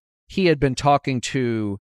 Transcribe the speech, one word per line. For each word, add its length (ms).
he 180
had 140
been 160
talking 440
to 600